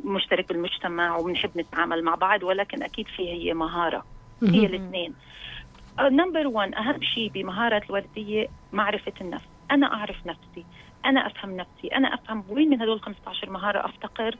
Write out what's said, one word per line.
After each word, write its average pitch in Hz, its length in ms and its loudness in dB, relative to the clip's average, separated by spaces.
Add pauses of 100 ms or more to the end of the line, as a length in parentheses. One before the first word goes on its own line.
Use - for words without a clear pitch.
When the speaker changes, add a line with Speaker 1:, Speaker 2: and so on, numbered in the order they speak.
Speaker 1:
مشترك 190 440 0
بالمجتمع 175 680 -2
وبنحب 175 400 -2
نتعامل 165 480 0
مع 165 100 4
بعض، 190 280 4
ولكن 190 400 0
أكيد 208 260 -6
في 180 200 -6
هي 170 260 -2
مهارة، 165 500 -2 (380)
هي 220 60 6
Speaker 2:
مهم. 202 160 8
Speaker 1:
الاثنين. 185 500 -2 (840)
آه، 269 100 6
number 311 380 4
وان، 214 280 0
أهم 226 280 -2
شيء 220 280 -2
بمهارة 208 560 0
الوردية 208 600 -2 (260)
معرفة 208 480 -2
النفس. 175 280 -8 (220)
أنا 277 240 4
أعرف 208 320 -6
نفسي، - 380 -12 (400)
أنا 269 220 4
أفهم 196 300 -8
نفسي، - 320 -10
أنا - 260 2
أفهم 220 340 -6
وين 294 220 4
من 240 120 4
هدول 220 180 2
خمستاشر 190 500 -8
مهارة 196 360 0
أفتقر 226 540 -4